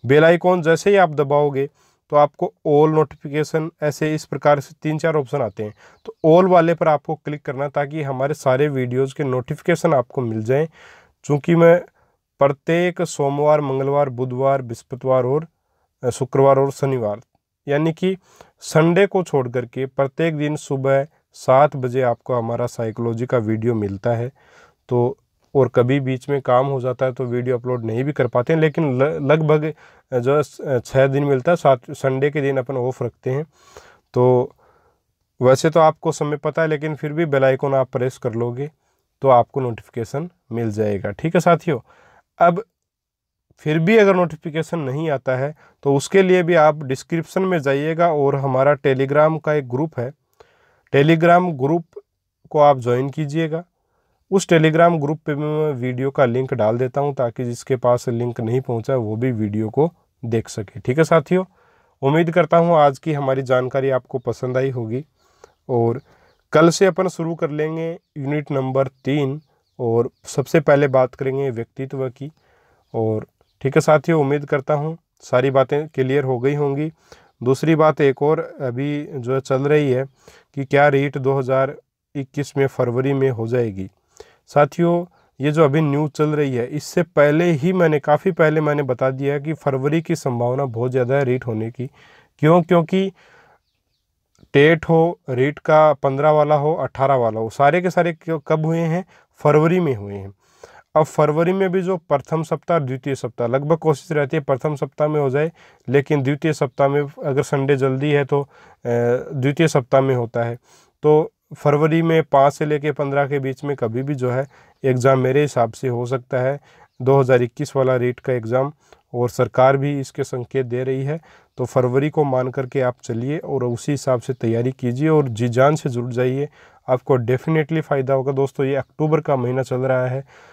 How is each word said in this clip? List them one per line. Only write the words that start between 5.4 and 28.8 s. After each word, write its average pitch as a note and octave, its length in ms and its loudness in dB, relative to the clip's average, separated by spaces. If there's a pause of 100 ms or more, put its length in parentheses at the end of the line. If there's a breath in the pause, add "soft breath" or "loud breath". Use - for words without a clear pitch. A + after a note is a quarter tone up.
आते G#2+ 200 -6
हैं, G#2 120 -10 (320 soft breath)
तो - 80 -16 (120)
all F3+ 240 6
वाले E3+ 240 4
पर E3 140 0
आपको D3+ 280 -2
क्लिक D3 260 -12
करना C#3 220 -6
है, C#3+ 60 -6
ताकि D3 320 -6
हमारे C#3 320 -4
सारे C#3 340 0
वीडियोज़ C3 460 -2
के D3+ 100 -6
नोटिफिकेशन D3 680 -2
आपको B2+ 280 -2
मिल A2 200 -4
जाएं। C3+ 240 0 (580 soft breath)
चूँकि D3 320 0
मैं E3+ 220 8 (600)
प्रत्येक E3+ 640 0
सोमवार, D3 580 0
मंगलवार, C#3 500 -2
बुधवार, C3 520 -2
बृहस्पतिवार B2+ 640 -2
और, D3 220 -2 (560)
अ, B2+ 80 -2
शुक्रवार C3+ 480 2
और C#3 140 2
शनिवार, A#2 480 -4 (460)
यानी D#3 260 0
कि F#3 240 -4 (460 soft breath)
संडे E3+ 440 2
को F#3+ 160 -2
छोड़ C3+ 260 -2
करके B2+ 380 -6
प्रत्येक D3+ 500 -2
दिन D3+ 220 -4
सुबह C#3 480 -2 (300)
सात C#3+ 400 2
बजे B2+ 260 -2
आपको B2 320 -2
हमारा A#2 340 -2
साइकोलॉजी A#2 580 -6
का B2+ 140 0
वीडियो A2 340 -2
मिलता G2+ 380 -4
है। A#2 180 -4 (580 soft breath)
तो A#2+ 280 0 (380)
और C3 140 2
कभी B2+ 320 2
बीच C3 280 -8
में C#3 140 -2
काम C3 240 2
हो C3+ 140 -4
जाता B2+ 260 -4
है C3 60 -2
तो C3 120 -8
वीडियो B2 340 -4
अपलोड B2 260 -6
नहीं A2+ 200 -4
भी D3 80 -4
कर C3 140 -2
पाते B2 260 -2
हैं, D#3+ 80 2
लेकिन D3+ 340 0